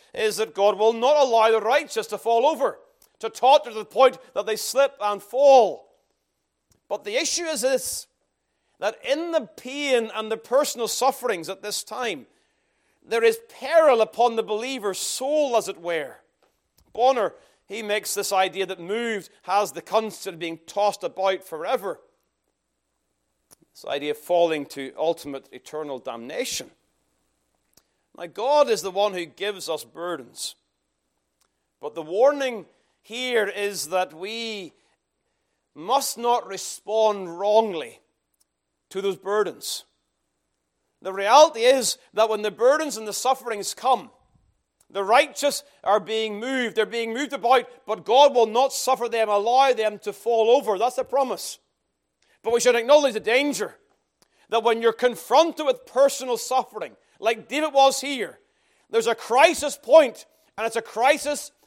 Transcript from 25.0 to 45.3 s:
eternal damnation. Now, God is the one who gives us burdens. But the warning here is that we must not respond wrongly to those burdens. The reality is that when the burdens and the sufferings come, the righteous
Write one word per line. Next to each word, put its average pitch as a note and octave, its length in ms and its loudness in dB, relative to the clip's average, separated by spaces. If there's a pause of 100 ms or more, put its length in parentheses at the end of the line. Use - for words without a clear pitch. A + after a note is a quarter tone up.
eternal D3 460 -12
damnation. B2+ 720 -10 (1500)
Now, F3 80 -12
God B3 420 0
is G#3 140 0
the F#3+ 80 -8
one G3 240 -2
who F3 100 -6
gives F#3 440 -10
us D#3 160 -6
burdens. D#3 720 -12 (1200)
But C#3+ 140 -12
the D#3+ 80 -8
warning A#3+ 640 0 (360)
here A#3+ 440 -2
is G3 420 -6
that F3+ 240 -4
we G#3 600 -12 (1000)
must A3+ 440 -4
not A#3 280 0
respond G3 920 -2
wrongly G3 640 0 (920)
to F#3 100 -6
those F#3+ 160 -2
burdens. G3 680 -4 (1160)
The F#3+ 120 -10
reality A#3 480 6
is B3 360 2 (160)
that A3 160 2
when G#3+ 140 -4
the G#3 80 -4
burdens C4 460 2
and A3 100 -12
the G#3 60 -10
sufferings A#3 600 -4
come, C4 380 -2 (800)
the G3 140 -6
righteous C4+ 580 2 (220)